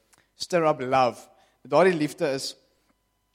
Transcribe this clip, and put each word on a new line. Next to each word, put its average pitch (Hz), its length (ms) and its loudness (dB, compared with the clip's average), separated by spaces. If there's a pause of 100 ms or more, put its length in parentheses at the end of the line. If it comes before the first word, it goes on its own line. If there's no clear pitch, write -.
(360)
Stir 170 300 -2
up 151 160 0
love. 127 480 0 (320)
Daardie 160 320 2
liefde 151 400 -4
is, - 220 -10 (800)